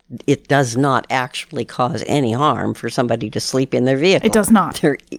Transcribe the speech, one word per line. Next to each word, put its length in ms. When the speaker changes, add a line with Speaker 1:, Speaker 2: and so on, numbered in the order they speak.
Speaker 1:
it 220
does 280
not 320
actually 560
cause 420
any 260
harm 420
for 160
somebody 400
to 100
sleep 340
in 100
their 120
vehicle. 300
Speaker 2:
It 60
does 180
not. 300
Speaker 1:
There, 180